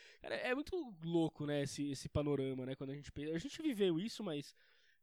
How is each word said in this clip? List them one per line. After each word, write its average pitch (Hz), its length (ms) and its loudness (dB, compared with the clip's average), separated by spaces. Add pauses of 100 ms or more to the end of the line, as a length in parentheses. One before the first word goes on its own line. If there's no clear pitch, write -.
(220)
Cara, - 140 -4
é 240 180 0
muito 302 220 -4 (280)
louco, 165 420 2
né, 147 180 2
esse, 143 280 -2
esse - 180 -6
panorama, 135 560 2
né? 135 100 -4
Quando 135 140 -6
a 139 60 -6
gente 143 160 -12
pensa, 151 220 -4
a 165 60 2
gente 285 220 -6
viveu 196 380 4
isso, 226 240 -2
mas, 147 300 -4 (500)